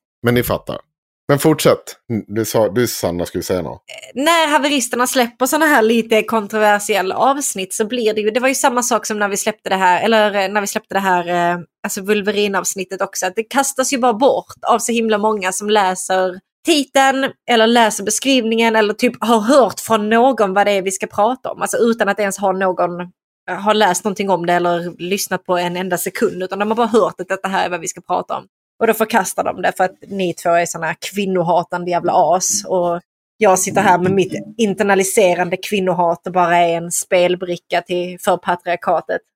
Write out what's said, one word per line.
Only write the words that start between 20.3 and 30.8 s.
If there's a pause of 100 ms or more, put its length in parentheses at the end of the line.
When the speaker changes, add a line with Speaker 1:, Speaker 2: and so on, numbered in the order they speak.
Speaker 2:
vad
det
är
vi
ska
prata
om,
alltså
utan
att
ens
ha
någon, (500)
eh,
ha
läst
någonting
om
det
eller
lyssnat
på
en
enda
sekund,
utan
de
har
bara
hört
att
detta
här
är
vad
vi
ska
prata
om. (340)
Och
då
förkastar
de
det
för
att (120)
ni
två
är
såna